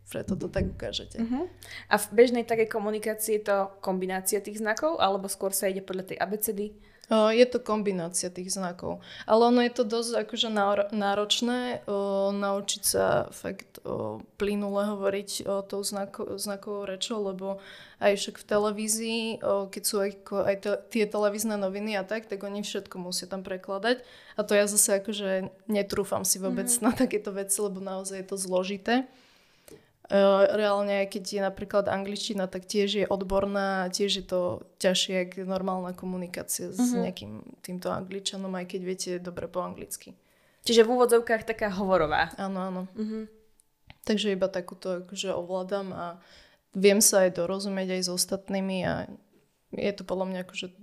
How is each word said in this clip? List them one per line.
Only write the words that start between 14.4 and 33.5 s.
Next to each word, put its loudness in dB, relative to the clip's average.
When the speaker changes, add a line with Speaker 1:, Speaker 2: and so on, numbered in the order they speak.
Speaker 1:
hovoriť, -2
o, -2
tou -6
znako-, -6
znakovou -8
rečou, -4
lebo -6
aj 4
však -4
v -18
televízii, 0
o, 0
keď -10
sú -2
ako -4
aj 2
te-, -2
tie 0
televízne 0
noviny -4
a -2
tak, -6
tak -8
oni -6
všetko -8
musia -6
tam -8
prekladať. -2
A 0
to -4
ja 6
zase 4
akože -4
netrúfam 0
si 2
vôbec -2
Speaker 2:
Mhm. 2
Speaker 1:
na 6
takéto 0
veci, -2
lebo -2
naozaj -8
je -10
to -6
zložité. 0
E, 2
reálne, 2
aj -4
keď -8
je -2
napríklad 0
angličtina, -2
tak -8
tiež 2
je 2
odborná, 0